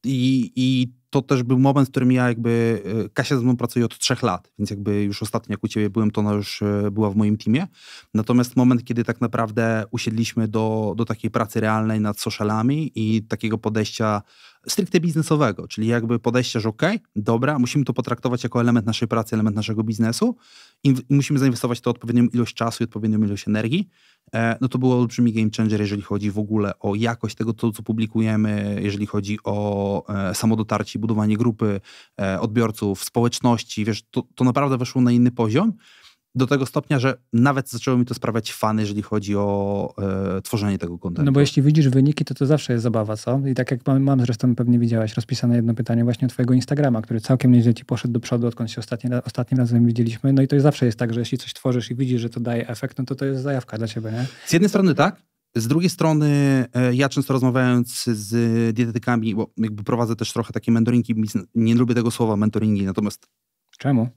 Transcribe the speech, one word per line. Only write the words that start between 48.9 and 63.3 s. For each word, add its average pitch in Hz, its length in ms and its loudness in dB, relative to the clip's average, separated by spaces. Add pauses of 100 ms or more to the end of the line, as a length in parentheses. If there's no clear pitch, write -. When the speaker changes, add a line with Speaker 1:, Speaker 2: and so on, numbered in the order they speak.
Speaker 2:
ra-, 123 160 -2
ostatnim 131 340 -2
razem 117 260 4
widzieliśmy. 117 460 0
No 135 100 4
i 135 60 2
to 143 120 4
zawsze 143 260 2
jest 113 120 -2
tak, 113 160 -2
że 120 60 -2
jeśli 120 180 -4
coś - 160 -12
tworzysz 123 360 -2
i 127 40 -6
widzisz, 127 260 -2
że 117 100 -6
to 117 100 -10
daje 117 280 -4
efekt, 123 300 -8
no 131 60 -4
to 135 100 -6
to 135 100 -6
jest 135 180 -4
zajawka 135 360 -6
dla 113 100 -4
ciebie, 110 240 -8
nie? 120 140 -4 (200)
Speaker 1:
Z - 60 -2
jednej 170 160 4
strony 196 260 4
tak, 160 280 0 (340)
z 113 120 -2
drugiej 170 220 2
strony, 156 360 2 (480)
e, 123 200 2
ja 135 140 2
często 135 240 -2
rozmawiając 123 720 2
z 113 720 0
dietetykami, 113 580 -2
bo 107 220 -4
jakby 107 280 -4
prowadzę 117 320 0
też - 160 -6
trochę 120 200 -4
takie 117 200 -2
mentoringi, 113 420 2
bizn-, 110 300 -4 (100)
nie 113 200 2
lubię 120 200 2
tego 117 160 2
słowa 110 260 0
mentoringi, 104 500 0
natomiast 101 400 -4 (520)